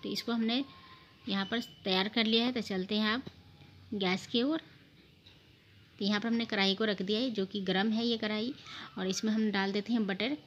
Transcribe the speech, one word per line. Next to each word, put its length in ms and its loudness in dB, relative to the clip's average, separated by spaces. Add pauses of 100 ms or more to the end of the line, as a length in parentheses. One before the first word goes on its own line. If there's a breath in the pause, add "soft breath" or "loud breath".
तो 60 -4
इसको 220 -4
हमने 320 0 (600 loud breath)
यहाँ 200 0
पर 140 -2 (240)
तैयार 260 2
कर 160 2
लिया 200 4
है। 60 0
तो 120 -2
चलते 320 -2
हैं 120 2
आप 180 0 (720)
गैस 320 0
की 160 2
ओर। 180 0 (1400)
तो 60 0
यहाँ 140 4
पर 80 -2
हमने 180 0
कढ़ाई 300 4
को 100 0
रख 160 0
दिया 180 0
है, 100 0
जो 160 -2
कि 160 -6
गर्म 300 2
है 140 0
ये 120 0
कढ़ाई, 360 -2 (440 loud breath)
और 100 -2
इसमें 260 0
हम 180 2
डाल 200 2
देते 220 -2
हैं 140 2
बटर। 400 -2